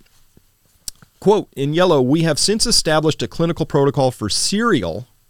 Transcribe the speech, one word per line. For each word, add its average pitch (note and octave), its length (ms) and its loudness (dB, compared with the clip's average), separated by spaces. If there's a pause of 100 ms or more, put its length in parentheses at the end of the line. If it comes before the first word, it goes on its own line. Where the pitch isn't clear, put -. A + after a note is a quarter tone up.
(1200)
Quote, G3 360 0
in C#3+ 200 -2
yellow, E3+ 260 4
"We D3 220 2
have D#3+ 160 0
since G#3+ 260 0
established D#3 560 0
a B2 60 -6
clinical E3 400 -4
protocol C#3 420 2
for A2 180 -8
serial," B2 800 -2 (220)